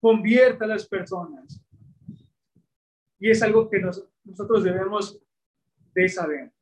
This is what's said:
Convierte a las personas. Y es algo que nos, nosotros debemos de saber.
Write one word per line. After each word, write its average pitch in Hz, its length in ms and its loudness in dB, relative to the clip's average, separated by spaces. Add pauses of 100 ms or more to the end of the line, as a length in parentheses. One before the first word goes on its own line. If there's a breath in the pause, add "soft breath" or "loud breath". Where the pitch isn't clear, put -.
Convierte 226 640 4
a 214 40 -4
las 214 180 -4
personas. 175 720 -10 (1600)
Y 208 120 0
es 226 120 4
algo 220 260 2
que 196 120 0
nos, 180 240 -6 (200)
nosotros 196 400 -2
debemos 196 560 -4 (760)
de 185 140 2
saber. 156 540 -8